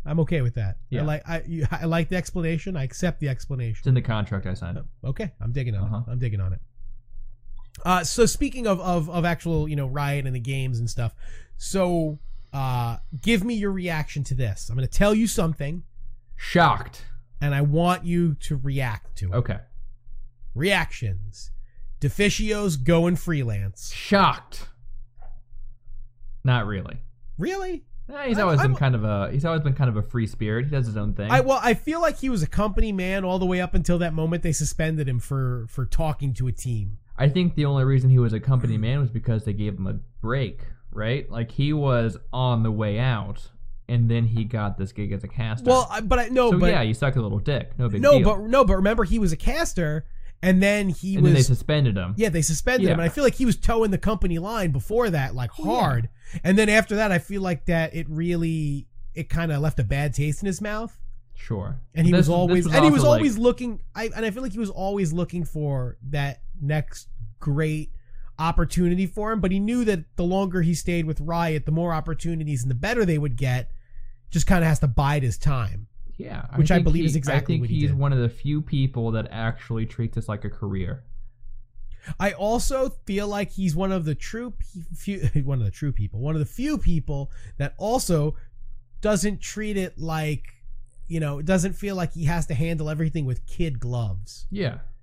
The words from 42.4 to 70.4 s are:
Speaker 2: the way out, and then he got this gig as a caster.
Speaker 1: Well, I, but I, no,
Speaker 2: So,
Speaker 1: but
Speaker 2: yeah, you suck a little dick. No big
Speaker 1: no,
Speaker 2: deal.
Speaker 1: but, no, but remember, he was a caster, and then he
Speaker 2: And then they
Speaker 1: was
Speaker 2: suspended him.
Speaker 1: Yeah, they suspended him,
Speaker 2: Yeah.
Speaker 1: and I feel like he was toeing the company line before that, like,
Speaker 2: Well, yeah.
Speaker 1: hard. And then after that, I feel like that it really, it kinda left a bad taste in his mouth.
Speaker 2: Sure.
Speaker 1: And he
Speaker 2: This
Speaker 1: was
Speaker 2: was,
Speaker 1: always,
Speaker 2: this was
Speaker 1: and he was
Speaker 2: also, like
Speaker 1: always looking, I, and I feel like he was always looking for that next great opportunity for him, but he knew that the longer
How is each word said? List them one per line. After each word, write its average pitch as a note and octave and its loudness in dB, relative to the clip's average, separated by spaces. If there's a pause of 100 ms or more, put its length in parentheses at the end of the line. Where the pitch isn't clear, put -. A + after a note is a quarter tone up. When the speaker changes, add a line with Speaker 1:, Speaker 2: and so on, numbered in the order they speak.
Speaker 2:
the A2+ 2
way G#2 0
out, G#2+ -2 (380)
and A#2+ 4
then A#2 2
he A2+ 0
got G#2 -2
this G2 -4
gig G#2 -4
as F#2+ -4
a - -10
caster. A2+ -2
Speaker 1:
Well, B3+ 6
I, G#3+ -4
but A3+ 2
I, A3+ 0
no, B3 4
Speaker 2:
So, F3 6
Speaker 1:
but F3 6
Speaker 2:
yeah, C#3+ 4
you A2 2
suck C3+ 0
a A#2+ 4
little G#2 0
dick. - -2
No B2 0
big - 0
Speaker 1:
no, C#4 10
Speaker 2:
deal. F#3 6 (140)
Speaker 1:
but, - -2
no, C4 6
but F#3+ 6
remember, G#3 4
he G#3+ 2
was F3 4
a D#3 -2
caster, F#3 0 (360)
and F#3 6
then G3+ 4
he F#3+ -4
Speaker 2:
And D3 8
then D3 8
they C#3 8
Speaker 1:
was B2+ 6
Speaker 2:
suspended C3 2
him. F2+ -2
Speaker 1:
Yeah, G#3+ 2
they D#3+ 2
suspended G3 2
him, F#3 4
Speaker 2:
Yeah. - 4
Speaker 1:
and D#3+ 2
I E3+ 2
feel D4 0
like - 4
he C4 2
was A3 4
toeing A3+ 4
the - 0
company F3 0
line G3 -2
before G#3 0
that, C3+ 0
like, B2 -6
Speaker 2:
Well, G#2+ -4
yeah. B3+ 2
Speaker 1:
hard. C3 2 (340)
And F#3+ 6
then G#3+ 6
after G#3+ 4
that, G#3 2
I F3 4
feel G3 -4
like F3+ -2
that E3 0
it E3 -6
really, D#3+ -2 (280)
it B2 -8
kinda D#3+ 0
left D3+ 2
a B2+ 2
bad C#3 0
taste D3 -2
in - -4
his F#3+ -2
mouth. G#3+ -6 (360)
Speaker 2:
Sure. G2+ -6 (160)
Speaker 1:
And D#3+ 4
he F3 8
Speaker 2:
This F3 8
Speaker 1:
was D3 6
Speaker 2:
was, E3+ 4
Speaker 1:
always, F3+ 4
Speaker 2:
this F3 4
was D#3 2
Speaker 1:
and D4+ 8
he D4+ 10
was C#4 6
Speaker 2:
also, D4 8
like - 6
Speaker 1:
always B3+ 2
looking, A#3+ 2 (140)
I, A3 -4
and A3 -4
I A3 0
feel B3 -6
like B3 -4
he G#3+ -6
was G#3 -2
always G3 0
looking E3+ -2
for C3+ -2 (120)
that C#3+ -2 (180)
next D3 -2 (320)
great D#3 -2 (460)
opportunity F3 4
for G#3+ -4
him, A3 0
but F3+ 2
he G3 2
knew A#3+ 0
that F#3+ 0 (140)
the F3 0
longer F#3 2